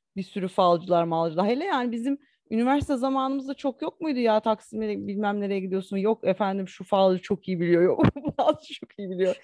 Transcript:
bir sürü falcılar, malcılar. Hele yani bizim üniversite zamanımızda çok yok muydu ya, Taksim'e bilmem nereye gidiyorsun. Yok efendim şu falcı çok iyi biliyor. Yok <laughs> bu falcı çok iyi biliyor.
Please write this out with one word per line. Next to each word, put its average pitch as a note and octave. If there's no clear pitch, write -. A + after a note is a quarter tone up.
bir F#3+
sürü F#3
falcılar, F3
malcılar. E3
Hele B3
yani C4
bizim B3
üniversite C4+
zamanımızda C4+
çok C4+
yok D#4+
muydu D4+
ya, A3
Taksim'e G#3+
bilmem G3+
nereye G3+
gidiyorsun. F#3+
Yok G#3+
efendim F#3+
şu -
falcı F#3+
çok -
iyi F#3
biliyor. E3+
Yok F3
<laughs> -
bu D#4
falcı -
çok -
iyi G3
biliyor. F#3